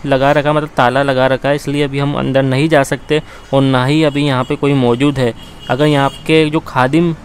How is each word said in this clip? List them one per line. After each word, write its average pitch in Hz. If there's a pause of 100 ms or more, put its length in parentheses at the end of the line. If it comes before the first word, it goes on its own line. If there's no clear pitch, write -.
लगा 135
रखा, 147
मतलब 151
ताला 131
लगा 131
रखा 131
है, 147
इसलिए 143
अभी 139
हम 143
अंदर 135
नहीं 135
जा 151
सकते 151 (300)
और 135
ना 131
ही 151
अभी 143
यहाँ 131
पे 147
कोई 143
मौजूद 131
है। 123 (380)
अगर 131
यहाँ 143 (120)
के 160
जो 151
खादिम 151 (100)